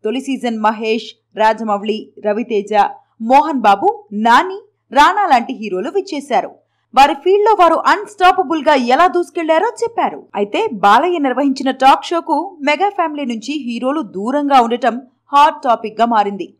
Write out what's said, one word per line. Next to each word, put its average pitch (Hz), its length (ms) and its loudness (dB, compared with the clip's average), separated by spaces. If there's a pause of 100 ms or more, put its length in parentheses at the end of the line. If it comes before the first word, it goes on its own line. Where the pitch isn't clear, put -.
తొలి 233 180 -4
సీజన్ 247 360 -6
మహేష్, 220 480 -2 (300)
రాజమౌళి, 214 760 -2 (140)
రవితేజ, 208 480 -4 (480)
మోహన్ 277 380 2
బాబు, 214 440 0 (100)
నాని, 254 440 2 (340)
రానా 349 360 4
లాంటి 247 260 0
హీరోలు 202 360 -6
విచ్చేశారు. 285 640 -4 (440)
వారి 285 180 6
ఫీల్డ్ 392 340 2
లో 440 120 4
వారు 330 180 4 (100)
అన్‌స్టాపబుల్ 359 800 0
గా 302 60 4
ఎలా 262 340 2
దూసుకెళ్లారో 339 600 0 (140)
చెప్పారు. 349 360 -4 (160)
అయితే 208 380 -2
బాలయ్య 233 440 2
నిర్వహించిన 269 540 -2
టాక్ 262 340 4
షోకు 339 560 -4
మెగా 302 280 0
ఫ్యామిలీ 311 360 -4
నుంచి 240 280 -8 (140)
హీరోలు 254 340 -4
దూరంగా 262 600 0
ఉండటం 240 400 -2 (320)
హాట్ 302 300 2
టాపిక్ 220 380 -2
గా 233 40 4
మారింది. 202 420 -2 (120)